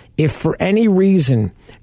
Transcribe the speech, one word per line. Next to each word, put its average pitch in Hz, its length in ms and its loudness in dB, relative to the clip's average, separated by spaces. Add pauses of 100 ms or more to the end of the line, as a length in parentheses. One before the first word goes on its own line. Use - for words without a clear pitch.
(180)
If 151 160 0
for - 280 -6
any 208 280 0
reason 185 640 0 (300)